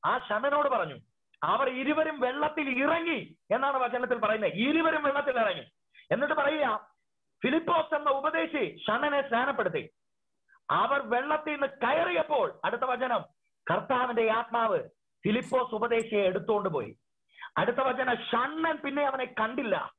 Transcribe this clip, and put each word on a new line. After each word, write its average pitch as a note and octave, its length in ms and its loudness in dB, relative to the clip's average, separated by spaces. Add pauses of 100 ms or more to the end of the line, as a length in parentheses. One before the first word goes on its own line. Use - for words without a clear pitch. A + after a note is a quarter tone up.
ആ G#3+ 120 2
ഷണ്ണനോട് C#4 520 0
പറഞ്ഞു. F3 260 -2 (480)
അവർ A#3 260 2
ഇരുവരും D4+ 500 0
വെള്ളത്തിൽ C4+ 640 0
ഇറങ്ങി E4 540 0 (140)
എന്നാണ് C4 260 2
വചനത്തിൽ B3 400 0
പറയുന്നത്. G#3+ 340 2
ഇരുവരും D4+ 520 2
വെള്ളത്തിൽ C#4 360 2
ഇറങ്ങി. G3+ 240 0 (480)
എന്നിട്ട് A#3 220 0
പറയുക, C#4+ 540 0 (560)
"ഫിലിപ്പോസ് D#4+ 520 2
എന്ന D4 140 0
ഉപദേശി D4 760 -2
ഷണ്ണനെ C#4 420 0
സ്നാനപ്പെടുത്തി. A3+ 600 -2 (800)
അവർ A#3 400 2
വെള്ളത്തിൽ D4+ 420 0
നിന്ന് C#4+ 160 -2
കയറിയപ്പോൾ," D4+ 1000 0
അടുത്ത A3+ 160 -2
വചനം, B3 400 -2 (500)
കർത്താവിന്റെ A#3 600 0
ആത്മാവ് A3+ 480 0 (440)
ഫിലിപ്പോസ് A#3+ 520 0
ഉപദേശിയെ A3 460 0
എടുത്തുകൊണ്ട് G3 480 2
പോയി. C3+ 280 -4 (600)
അടുത്ത A#3 200 0
വചനം, B3 380 0
ഷണ്ണൻ D4+ 640 -2
പിന്നെ C#4+ 300 -2
അവനെ C4+ 180 -2
കണ്ടില്ല. A3+ 720 -2